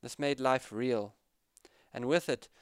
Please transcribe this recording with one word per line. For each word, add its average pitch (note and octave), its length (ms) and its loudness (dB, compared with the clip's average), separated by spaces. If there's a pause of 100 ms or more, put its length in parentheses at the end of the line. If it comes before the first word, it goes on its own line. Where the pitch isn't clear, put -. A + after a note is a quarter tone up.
This - 180 -12
made C#3+ 220 0
life C3 300 2
real, A2 420 0 (800)
and B2 120 -6
with D#3+ 220 2
it, - 220 -4 (120)